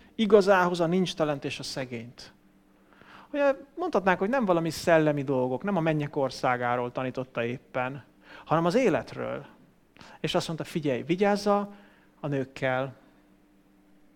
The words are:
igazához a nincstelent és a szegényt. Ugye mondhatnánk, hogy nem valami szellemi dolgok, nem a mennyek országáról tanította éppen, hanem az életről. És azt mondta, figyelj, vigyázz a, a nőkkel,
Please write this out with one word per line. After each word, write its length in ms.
igazához 640
a 60
nincstelent 600
és 140
a 40
szegényt. 720
Ugye 240
mondhatnánk, 440
hogy 100
nem 160
valami 240
szellemi 540
dolgok, 400
nem 120
a 40
mennyek 360
országáról 760
tanította 520
éppen, 600
hanem 200
az 100
életről. 680
És 160
azt 120
mondta, 180
figyelj, 380
vigyázz 440
a, 260
a 80
nőkkel, 680